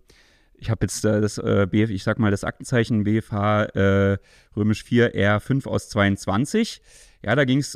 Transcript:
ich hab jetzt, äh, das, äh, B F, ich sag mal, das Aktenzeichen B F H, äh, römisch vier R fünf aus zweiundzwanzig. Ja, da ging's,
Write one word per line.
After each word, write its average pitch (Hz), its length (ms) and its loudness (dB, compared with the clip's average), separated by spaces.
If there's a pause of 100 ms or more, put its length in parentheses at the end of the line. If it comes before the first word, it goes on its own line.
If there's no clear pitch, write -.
(560)
ich - 140 -8
hab 110 120 -2
jetzt, - 220 -4
äh, 107 160 2
das, 107 180 -2
äh, 104 300 2
B 107 140 2
F, 113 80 0
ich 98 140 -6
sag 107 140 -2
mal, 107 120 2
das 98 140 -2
Aktenzeichen 117 600 -2
B 107 140 2
F - 140 -8
H, 104 320 0
äh, 98 540 2 (380)
römisch 104 280 0
vier 120 300 2
R 104 260 2
fünf 135 260 -4
aus - 220 -4
zweiundzwanzig. 101 920 -2 (440)
Ja, 107 100 0
da 139 100 2
ging's, 131 320 -2